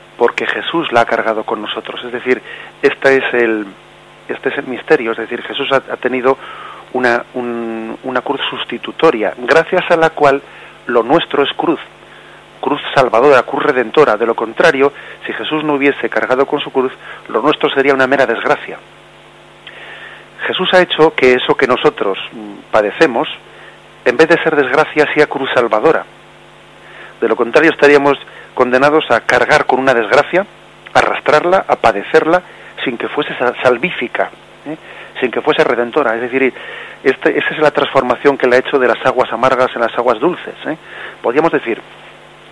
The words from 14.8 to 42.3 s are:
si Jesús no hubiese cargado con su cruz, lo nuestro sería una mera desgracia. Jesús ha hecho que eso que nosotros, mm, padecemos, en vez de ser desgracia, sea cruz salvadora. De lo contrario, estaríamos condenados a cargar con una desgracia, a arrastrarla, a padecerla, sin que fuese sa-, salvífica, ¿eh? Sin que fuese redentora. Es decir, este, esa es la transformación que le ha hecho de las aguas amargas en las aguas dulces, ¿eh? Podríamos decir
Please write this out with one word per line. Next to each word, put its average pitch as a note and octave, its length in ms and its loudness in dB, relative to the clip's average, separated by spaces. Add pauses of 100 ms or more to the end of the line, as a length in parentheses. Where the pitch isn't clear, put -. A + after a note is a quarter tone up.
si - 60 -8
Jesús D3 320 -6
no D3+ 100 -2
hubiese C3+ 340 0
cargado B2+ 380 0
con C#3+ 140 -4
su C#3+ 100 -8
cruz, C3 220 -2 (360)
lo A2 140 -2
nuestro D3 280 0
sería C#3 220 2
una C3 140 2
mera C3+ 180 2
desgracia. A#2 540 -2 (1700)
Jesús F#3 260 -4
ha F#3 80 6
hecho D#3+ 340 2
que B2+ 200 4
eso C3 220 0
que - 100 0
nosotros, A#2 520 0 (140)
mm, G#2 380 -16
padecemos, A#2 580 2 (760)
en A#2+ 120 0
vez D#3 120 6
de E3 140 4
ser D#3+ 120 0
desgracia, C#3+ 580 2
sea D3+ 140 4
cruz C3+ 280 -4
salvadora. A#2 500 2 (1160)
De A#2 80 0
lo A2 80 2
contrario, D3 360 4
estaríamos C#3+ 440 4 (380)
condenados C3 560 2
a A2+ 100 4
cargar B2+ 460 2
con C3 140 0
una C3 120 2
desgracia, B2 540 2 (480)
a C3 40 6
arrastrarla, D3+ 680 2
a C3+ 100 -2
padecerla, D3+ 640 2 (420)
sin A#2+ 120 -4
que A2 120 -8
fuese D3+ 280 -6
sa-, B2 260 -2
salvífica, B2 680 -2 (360)
¿eh? D#3 100 -10 (440)
Sin B2 100 0
que A#2 100 -4
fuese D#3 240 2
redentora. A#2+ 500 0
Es A2+ 60 -4
decir, B2+ 320 0 (500)
este, C#3 360 0
esa D3 160 -2
es D3+ 40 -8
la D3+ 120 4
transformación C3+ 680 0
que C3 100 0
le B2 100 4
ha - 20 6
hecho C#3 200 0
de B2 80 2
las A2+ 200 0
aguas A#2+ 260 0
amargas B2+ 420 2
en A#2+ 60 -4
las A#2 160 -2
aguas A#2+ 240 0
dulces, D#3+ 340 -2 (120)
¿eh? D3+ 100 -6 (460)
Podríamos D3+ 280 0
decir A2+ 300 -4 (720)